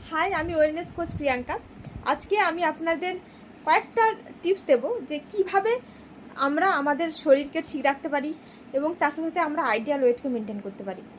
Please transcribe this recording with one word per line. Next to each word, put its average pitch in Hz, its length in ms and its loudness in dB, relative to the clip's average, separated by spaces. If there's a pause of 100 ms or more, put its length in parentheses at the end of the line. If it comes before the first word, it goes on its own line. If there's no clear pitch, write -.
(140)
হাই, 339 180 0
আমি 339 220 -2
ওয়েলনেস 311 380 2
কোচ 339 240 -6
প্রিয়াঙ্কা। 277 420 -2 (480)
আজকে 294 320 0
আমি 349 260 2
আপনাদের 330 500 -2 (500)
কয়েকটা 440 500 4 (280)
টিপস 381 240 0
দেব 302 420 4
যে 302 100 -4
কিভাবে 392 640 0 (560)
আমরা 302 340 2
আমাদের 294 400 0
শরীরকে 294 580 2
ঠিক 269 160 -6
রাখতে 277 240 0
পারি 285 260 -2 (380)
এবং 294 260 0
তার 294 120 2
সাথে 320 180 -4
সাথে 330 120 -2
আমরা 311 220 0
আইডিয়াল 262 400 0
ওয়েটকে 247 260 2
মেনটেন 214 320 -6
করতে 196 240 -12
পারি। 185 180 -10 (160)